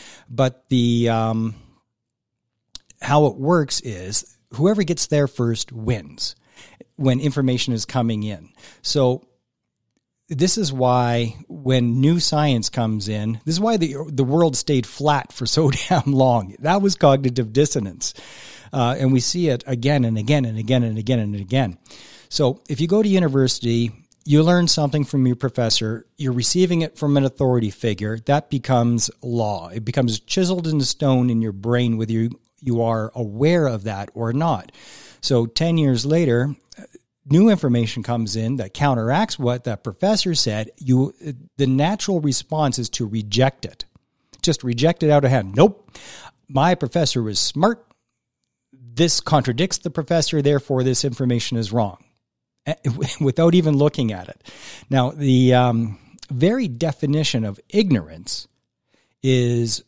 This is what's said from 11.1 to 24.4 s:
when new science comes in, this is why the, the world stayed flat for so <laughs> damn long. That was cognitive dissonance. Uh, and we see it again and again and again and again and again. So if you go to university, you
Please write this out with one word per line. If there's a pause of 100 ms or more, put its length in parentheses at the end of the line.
when
new
science
comes
in, (120)
this
is
why
the, (120)
the
world
stayed
flat
for
so
<laughs>
damn
long.
That
was
cognitive
dissonance. (600)
Uh,
and
we
see
it
again
and
again
and
again
and
again
and
again. (520)
So
if
you
go
to
university, (320)
you